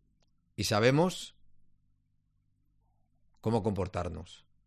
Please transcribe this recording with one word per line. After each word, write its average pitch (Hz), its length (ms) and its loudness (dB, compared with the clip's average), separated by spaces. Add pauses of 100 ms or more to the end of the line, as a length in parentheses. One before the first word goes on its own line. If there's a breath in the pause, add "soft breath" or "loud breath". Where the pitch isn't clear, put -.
(540)
Y 104 100 -6
sabemos 131 680 2 (2000)
cómo 110 240 -2
comportarnos. 87 840 -6 (200)